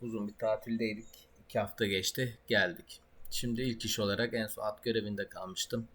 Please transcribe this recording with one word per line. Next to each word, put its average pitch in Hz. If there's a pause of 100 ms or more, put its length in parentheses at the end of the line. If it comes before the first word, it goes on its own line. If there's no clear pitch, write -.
uzun 110
bir -
tatildeydik. 110 (160)
İki -
hafta 104
geçti, 101 (100)
geldik. 95 (300)
Şimdi 120
ilk 120
iş 104
olarak 110
en 110
son 107
at 107
görevinde 104
kalmıştım. 95